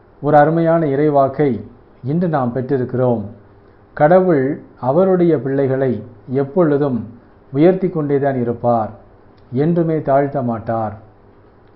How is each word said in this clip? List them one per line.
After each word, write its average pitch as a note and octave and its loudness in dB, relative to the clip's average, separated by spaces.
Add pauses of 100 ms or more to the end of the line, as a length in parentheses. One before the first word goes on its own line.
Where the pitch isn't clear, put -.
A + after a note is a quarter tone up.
(220)
ஒரு D3 2
அருமையான E3 2
இறைவாக்கை C#3 0 (380)
இன்று E3 -2
நாம் C3 -2
பெற்றிருக்கிறோம். B2+ -2 (720)
கடவுள் D#3 2 (180)
அவருடைய F3 2
பிள்ளைகளை C3 -2 (240)
எப்பொழுதும் C#3 0 (460)
உயர்த்தி F3+ 2
கொண்டேதான் C#3+ -2
இருப்பார், A#2 -2 (600)
என்றுமே D#3+ 0
தாழ்த்த C#3 0
மாட்டார். A2+ -6 (800)